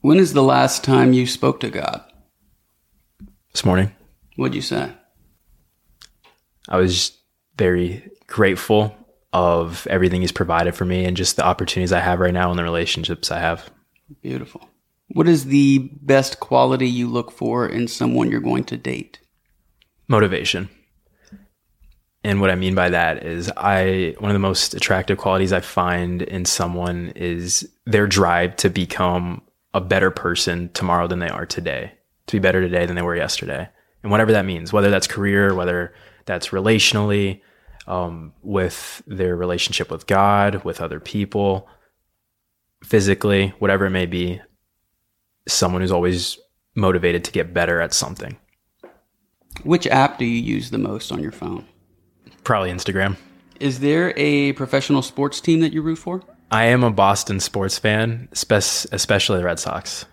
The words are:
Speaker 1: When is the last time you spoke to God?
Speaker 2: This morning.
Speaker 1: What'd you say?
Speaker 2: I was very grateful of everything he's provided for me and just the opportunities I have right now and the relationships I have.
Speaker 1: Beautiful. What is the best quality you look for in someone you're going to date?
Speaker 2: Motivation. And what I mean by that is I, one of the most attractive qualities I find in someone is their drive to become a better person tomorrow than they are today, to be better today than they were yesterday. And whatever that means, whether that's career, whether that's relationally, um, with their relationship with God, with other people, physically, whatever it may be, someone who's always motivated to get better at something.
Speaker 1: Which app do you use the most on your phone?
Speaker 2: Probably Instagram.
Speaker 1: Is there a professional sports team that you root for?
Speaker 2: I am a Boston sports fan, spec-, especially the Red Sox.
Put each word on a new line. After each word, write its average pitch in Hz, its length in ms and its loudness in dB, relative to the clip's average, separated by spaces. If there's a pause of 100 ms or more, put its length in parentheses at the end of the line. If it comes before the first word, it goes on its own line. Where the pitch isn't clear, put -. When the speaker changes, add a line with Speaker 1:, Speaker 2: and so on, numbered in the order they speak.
Speaker 1:
When 156 180 6
is 180 140 6
the 143 100 4
last 131 420 4
time 131 280 6
you 127 140 4
spoke - 340 -2
to 113 100 -4
God? - 320 -6 (1500)
Speaker 2:
This - 120 -6
morning. 95 300 2 (420)
Speaker 1:
What'd 131 180 -2
you - 80 -4
say? - 300 -4 (1800)
Speaker 2:
I - 80 -2
was 92 400 0 (400)
very 90 520 0 (180)
grateful 104 680 2 (380)
of 85 560 2
everything 90 320 2
he's 90 120 -2
provided 85 420 0
for - 100 -4
me 92 200 0
and 90 120 0
just 90 200 -2
the - 80 0
opportunities 90 480 0
I 87 80 2
have 90 200 0
right 90 140 2
now 90 160 0
and 87 80 -2
the 85 40 -2
relationships 85 680 -4
I 80 100 -4
have. 82 280 -4 (540)
Speaker 1:
Beautiful. - 440 -12 (420)
What - 200 2
is 147 180 4
the 135 440 4 (120)
best 135 380 2
quality 127 480 2
you 120 200 -2
look 117 220 -4
for 117 360 -2
in 117 220 -4
someone 120 420 0
you're - 100 -2
going - 240 -2
to - 120 -8
date? - 420 -10 (880)
Speaker 2:
Motivation. 101 640 2 (1600)
And 101 160 0
what 98 100 2
I 92 40 2
mean 92 200 0
by 90 160 2
that 82 340 -2
is 85 320 -8
I, 95 640 0
one 101 120 -2
of 104 40 2
the 98 60 2
most 95 340 -2
attractive 92 440 -2
qualities 95 340 0
I 90 80 0
find 87 640 -2
in 90 220 -6
someone 87 720 -4
is 87 520 -4 (180)
their 104 200 4
drive 90 500 2
to 98 140 2
become 90 720 -2 (320)
a 98 60 2
better 92 300 2
person 87 640 -4
tomorrow 87 340 0
than 87 140 -4
they 85 80 -4
are - 180 -8
today, 80 460 -8 (340)
to - 100 -4
be 101 40 2
better 95 200 4
today 87 260 0
than 87 100 -4
they 87 60 -4
were 87 140 -2
yesterday. - 520 -6 (340)
And 107 80 -4
whatever 107 220 4
that 104 140 4
means, 85 260 -6
whether 101 180 4
that's 95 160 0
career, 101 480 2
whether 87 400 -2 (300)
that's 90 240 -6
relationally, 104 920 2 (460)
um, 85 460 -8 (100)
with - 640 -4
their 92 300 -2
relationship 87 540 -4
with 80 160 -12
God, 101 580 2
with 85 160 -8
other 80 200 -8
people, 98 680 -2 (1160)
physically, 98 760 2
whatever 98 280 2
it 95 40 0
may 92 160 -2
be, 90 340 -4 (1080)
someone 90 340 0
who's 92 120 0
always 90 460 -2 (360)
motivated 90 500 2
to - 80 -10
get 85 220 -4
better 85 260 0
at 85 140 -2
something. - 420 -6 (1300)
Speaker 1:
Which 170 220 0
app 135 320 2
do 127 80 -2
you 117 140 -2
use 117 300 -4
the 113 80 -4
most 101 320 -6
on - 120 -6
your 107 100 -8
phone? - 340 -12 (800)
Speaker 2:
Probably 98 260 0
Instagram. 95 460 -2 (420)
Speaker 1:
Is 131 220 -4
there 156 360 0
a 143 360 0
professional 139 500 0
sports - 380 -4
team 160 200 2
that 160 120 2
you 156 100 -4
root 160 140 -4
for? 185 260 -8 (280)
Speaker 2:
I 110 160 2
am 123 180 6
a 120 60 4
Boston 101 500 2
sports 98 380 -4
fan, 113 540 -2
spec-, - 600 0
especially 98 460 0
the 87 60 -2
Red 85 140 -2
Sox. - 540 -10